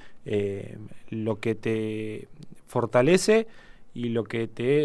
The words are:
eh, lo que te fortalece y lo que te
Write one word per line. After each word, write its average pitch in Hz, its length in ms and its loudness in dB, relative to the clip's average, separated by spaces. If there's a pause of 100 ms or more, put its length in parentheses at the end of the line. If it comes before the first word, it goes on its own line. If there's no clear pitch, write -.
(260)
eh, 101 520 -2 (320)
lo 110 300 -2
que 113 160 0
te 110 720 -4 (400)
fortalece 175 800 4 (460)
y 120 160 -4
lo 113 160 0
que 113 240 -2
te 139 360 2